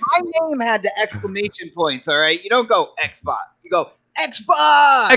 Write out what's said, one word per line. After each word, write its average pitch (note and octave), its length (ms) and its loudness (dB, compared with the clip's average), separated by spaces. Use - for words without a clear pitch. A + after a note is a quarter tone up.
My, D4 200 2
my E4 280 -2
name D4 100 -4
had A3+ 240 0
the G3+ 160 -4
exclamation G3+ 760 -6
points, D3 320 -2
all D3 120 0
right? D#3+ 240 2
You G3 60 -12
don't A#3 200 0
go F#3+ 200 2
Xbot. C#3+ 320 -6
You - 60 -20
go, E3+ 200 -2
Xbot! C#4+ 1000 2